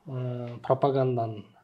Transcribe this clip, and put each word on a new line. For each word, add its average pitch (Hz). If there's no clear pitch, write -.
э, 123
пропаганданын, 127